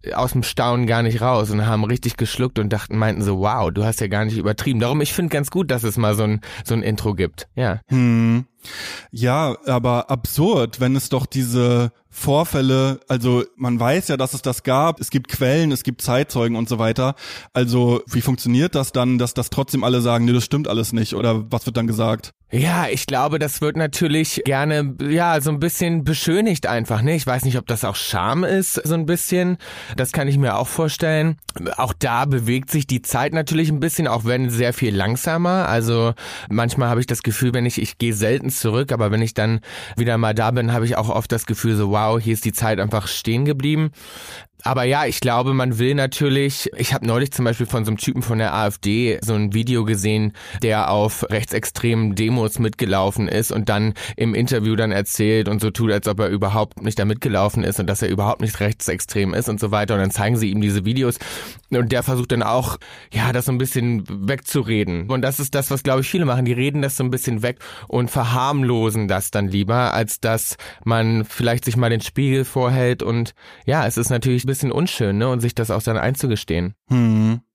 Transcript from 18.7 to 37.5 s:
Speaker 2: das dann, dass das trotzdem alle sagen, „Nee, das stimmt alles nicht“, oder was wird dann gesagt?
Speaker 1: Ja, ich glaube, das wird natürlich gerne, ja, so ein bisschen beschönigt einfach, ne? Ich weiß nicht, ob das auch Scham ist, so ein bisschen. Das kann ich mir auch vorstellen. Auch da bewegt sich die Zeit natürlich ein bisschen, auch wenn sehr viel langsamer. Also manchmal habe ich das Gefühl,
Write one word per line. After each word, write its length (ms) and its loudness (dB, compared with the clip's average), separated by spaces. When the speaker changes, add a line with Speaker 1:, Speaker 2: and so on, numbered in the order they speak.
Speaker 2:
das 160 -2
dann, 280 2
dass 160 -2
das 160 -4
trotzdem 320 -2
alle 180 2
sagen, 240 2
„Nee, 80 4
das 100 4
stimmt 240 0
alles 240 -2
nicht“, 220 -2
oder 380 0
was 140 -2
wird 120 -4
dann 100 0
gesagt? 440 -2
Speaker 1:
Ja, 400 0
ich 180 -4
glaube, 320 0
das 200 -4
wird 160 -2
natürlich 680 0
gerne, 560 0
ja, 400 2
so 100 0
ein 80 0
bisschen 460 0
beschönigt 600 0
einfach, 360 0
ne? 120 2
Ich 140 -2
weiß 160 0
nicht, 140 2
ob 100 -4
das 160 -2
auch 140 -2
Scham 480 0
ist, 300 0
so 180 -2
ein 120 0
bisschen. 520 0
Das 160 -2
kann 160 0
ich 80 4
mir 200 2
auch 120 -2
vorstellen. 680 0
Auch 180 -2
da 300 0
bewegt 480 0
sich 160 0
die 140 0
Zeit 320 -2
natürlich 360 0
ein 120 0
bisschen, 260 0
auch 160 0
wenn 260 0
sehr 240 0
viel 220 0
langsamer. 720 0
Also 460 2
manchmal 380 0
habe 140 2
ich 60 -4
das 140 -2
Gefühl, 320 0